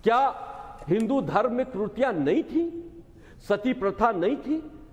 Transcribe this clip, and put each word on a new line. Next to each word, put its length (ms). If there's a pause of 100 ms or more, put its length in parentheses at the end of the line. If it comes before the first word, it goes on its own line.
क्या 320 (520)
हिंदू 340
धर्म 320
में 180
त्रुटियां 420
नहीं 300
थी? 360 (720)
सती 240
प्रथा 380
नहीं 260
थी? 340 (200)